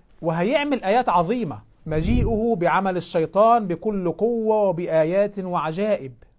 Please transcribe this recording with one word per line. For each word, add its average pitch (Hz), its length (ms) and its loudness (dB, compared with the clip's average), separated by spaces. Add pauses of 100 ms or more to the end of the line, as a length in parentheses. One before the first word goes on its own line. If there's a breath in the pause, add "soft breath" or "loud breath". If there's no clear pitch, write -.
(220)
وهيعمل 233 600 0
آيات 226 240 2
عظيمة، 175 500 0 (280)
مجيئه 226 720 0
بعمل 180 400 0
الشيطان 190 680 2
بكل 180 460 -2
قوة 214 500 0
وبآيات 180 760 0
وعجائب. 175 760 -4 (260)